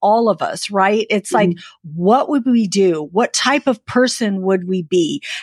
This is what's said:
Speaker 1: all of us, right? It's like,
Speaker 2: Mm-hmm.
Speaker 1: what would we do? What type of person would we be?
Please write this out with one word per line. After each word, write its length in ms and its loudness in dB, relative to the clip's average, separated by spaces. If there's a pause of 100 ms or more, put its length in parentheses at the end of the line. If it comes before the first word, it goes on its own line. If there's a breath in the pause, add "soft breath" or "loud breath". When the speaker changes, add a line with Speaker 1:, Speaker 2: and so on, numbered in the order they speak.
Speaker 1:
all 280 4
of 120 0
us, 280 -6
right? 400 2
It's 220 -2
like, 200 2
Speaker 2:
Mm-hmm. 440 -12
Speaker 1:
what 340 2
would 160 0
we 220 2
do? 440 0
What 200 0
type 360 0
of 180 -2
person 560 0
would 260 0
we 140 -2
be? 400 -2 (220 loud breath)